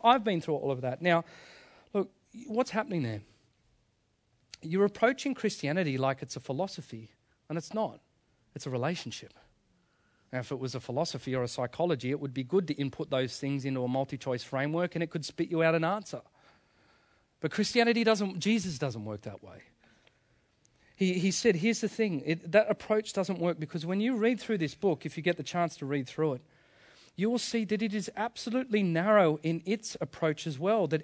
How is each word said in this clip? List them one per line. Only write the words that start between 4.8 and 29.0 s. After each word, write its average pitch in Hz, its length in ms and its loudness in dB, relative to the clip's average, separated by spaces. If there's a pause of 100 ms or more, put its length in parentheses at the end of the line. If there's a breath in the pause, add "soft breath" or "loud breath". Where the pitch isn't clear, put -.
approaching 254 480 2
Christianity 165 640 0
like 135 240 0
it's - 140 -12
a 139 40 -10
philosophy, 135 720 -8 (360)
and 156 100 -6
it's - 160 -8
not. 214 260 -4 (560)
It's - 100 -10
a 135 60 -4
relationship. 127 600 -4 (1000)
Now, 127 60 -2
if 120 120 -8
it 131 80 -6
was 127 140 -4
a 127 60 -6
philosophy 131 560 -4
or 127 80 0
a 120 40 -2
psychology, 135 600 -2
it 147 100 -2
would 139 140 -6
be 135 100 -4
good 175 240 0
to 147 60 -2
input 139 380 -4
those 131 280 -2
things 139 260 -2
into 131 180 -2
a 123 40 0
multi-choice 131 560 -2
framework, 151 520 -2
and 170 80 0
it 160 80 -6
could 160 120 -6
spit - 260 -4
you 165 120 0
out 165 140 6
an 165 80 2
answer. 185 380 -4 (1160 soft breath)
But 151 120 -2
Christianity 233 520 4
doesn't, 196 360 2
Jesus 185 400 0
doesn't 113 260 -4
work 107 160 -8
that 98 220 -12
way. 90 180 -18 (1300 soft breath)
He, 185 180 2
he 185 160 2
said, 185 280 4
here's 220 240 2
the 220 60 0
thing, 190 380 -2
it, 165 260 -2
that 208 160 6
approach 214 460 0
doesn't 190 240 -2
work 170 220 0
because 156 260 -6
when 190 160 0
you 247 140 0
read 226 240 2
through 220 180 -2
this 156 160 -2
book, 175 320 0
if 151 120 -6
you 165 40 -8
get 170 160 2
the 147 60 -8
chance 175 340 -2
to 143 80 -8
read 139 220 -2
through 156 260 0
it, 127 80 -6 (760 soft breath)
you 208 160 2
will 247 80 2
see 226 260 -2
that 208 160 0
it 214 140 0
is 202 200 -4
absolutely 233 680 0
narrow 175 580 6